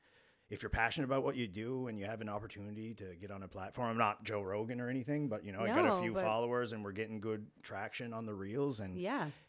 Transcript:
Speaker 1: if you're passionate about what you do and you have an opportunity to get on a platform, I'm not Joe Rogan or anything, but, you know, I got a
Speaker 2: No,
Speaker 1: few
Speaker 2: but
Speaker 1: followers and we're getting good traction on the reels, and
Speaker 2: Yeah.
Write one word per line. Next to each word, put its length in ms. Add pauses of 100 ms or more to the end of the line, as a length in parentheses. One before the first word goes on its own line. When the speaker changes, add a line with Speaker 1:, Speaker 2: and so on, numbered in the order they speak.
(500)
Speaker 1:
if 120
you're 80
passionate 360
about 180
what 120
you 120
do 400
and 100
you 60
have 160
an 80
opportunity 680
to 220
get 140
on 120
a 60
platform, 420
I'm 60
not 280
Joe 180
Rogan 380
or 100
anything, 380
but, 160
you 80
know, 100
I 60
got 180
a 20
Speaker 2:
No, 140
Speaker 1:
few 100
Speaker 2:
but 100
Speaker 1:
followers 520
and 100
we're 80
getting 280
good 260 (160)
traction 500
on 140
the 80
reels, 460
and 180
Speaker 2:
Yeah. 320 (180)